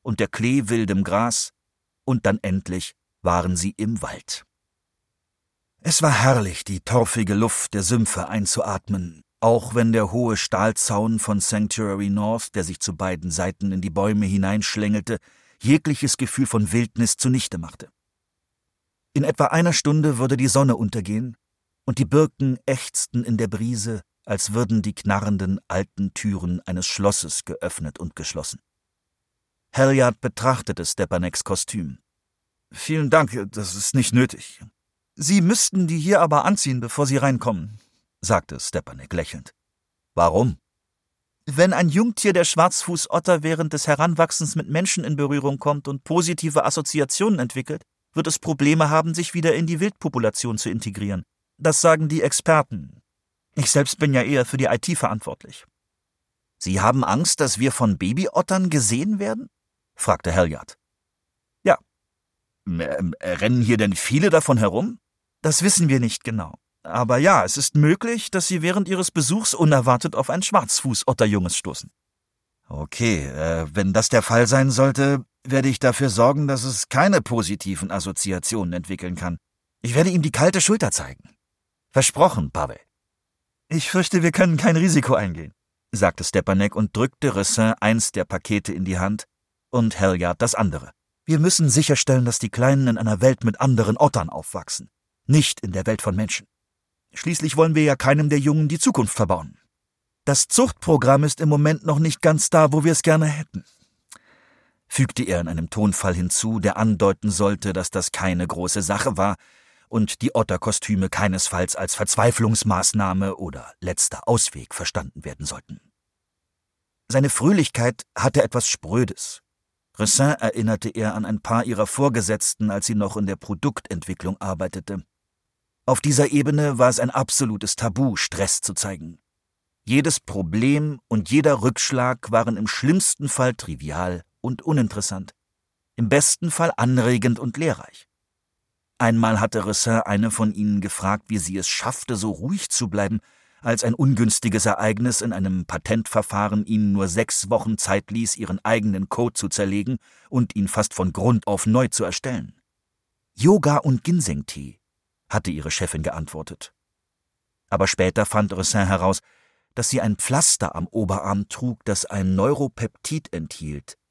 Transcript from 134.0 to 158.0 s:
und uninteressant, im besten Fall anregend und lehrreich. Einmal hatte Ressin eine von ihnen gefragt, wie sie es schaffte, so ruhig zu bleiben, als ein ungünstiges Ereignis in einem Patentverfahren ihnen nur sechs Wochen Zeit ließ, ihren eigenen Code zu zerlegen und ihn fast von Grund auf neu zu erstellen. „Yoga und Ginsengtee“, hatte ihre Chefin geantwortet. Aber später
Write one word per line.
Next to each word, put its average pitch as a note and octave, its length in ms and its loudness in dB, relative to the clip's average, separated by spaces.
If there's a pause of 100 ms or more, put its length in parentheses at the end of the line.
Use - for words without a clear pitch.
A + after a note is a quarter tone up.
und B2 220 -6
uninteressant, B2+ 680 -2 (640)
im A#2 120 0
besten D#3+ 420 2
Fall E3 260 0
anregend A#2+ 640 2
und A#2 180 -6
lehrreich. - 500 -4 (920)
Einmal A2+ 420 4
hatte A2 260 0
Ressin A2+ 360 0
eine G#2 280 0
von G#2+ 240 0
ihnen G#2 260 0
gefragt, G2 480 -4
wie G#2+ 100 -2
sie F#2 180 -4
es F#2 120 -4
schaffte, - 460 -4
so G#2+ 160 -2
ruhig C3 400 -4
zu - 180 -2
bleiben, G#2 300 -2 (420)
als A#2 220 -2
ein A#2 120 2
ungünstiges A2+ 720 2
Ereignis A2 540 0
in A#2 120 -4
einem F#2 340 -2
Patentverfahren G#2 1000 -2
ihnen G#2+ 260 2
nur G2 160 0
sechs F#2+ 420 -2
Wochen A2+ 280 0
Zeit G2 340 -2
ließ, A2+ 240 -4
ihren G2 280 -6
eigenen G#2 440 0
Code A#2+ 260 -2
zu - 140 -4
zerlegen G2+ 500 -2 (320)
und B2 240 0
ihn G2 140 0
fast - 260 -2
von F#2 180 -2
Grund G#2 360 0
auf G2+ 180 -2
neu A#2 220 2
zu - 160 -4
erstellen. G2 560 -8 (760)
„Yoga D3 440 4
und C3 260 0
Ginsengtee“, D2 760 -4 (480)
hatte F#2 220 -4
ihre D2+ 200 -6
Chefin D#2+ 320 -4
geantwortet. - 720 -10 (960)
Aber G2 160 0
später F#2+ 400 0